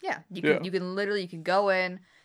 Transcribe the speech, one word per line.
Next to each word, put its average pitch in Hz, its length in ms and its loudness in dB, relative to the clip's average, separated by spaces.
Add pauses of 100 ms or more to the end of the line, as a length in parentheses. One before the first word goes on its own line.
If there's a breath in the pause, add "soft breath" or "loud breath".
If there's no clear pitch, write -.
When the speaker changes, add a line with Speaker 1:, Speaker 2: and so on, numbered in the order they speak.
Speaker 1:
Yeah, 359 160 -4 (120)
you 175 120 -8
can. 151 80 4
Speaker 2:
Yeah. 147 120 4
Speaker 1:
You 180 100 -6
can 180 240 -2
literally, 202 260 -2
you 180 60 -8
can 165 160 -12
go 190 240 4
in, 185 320 2 (240 soft breath)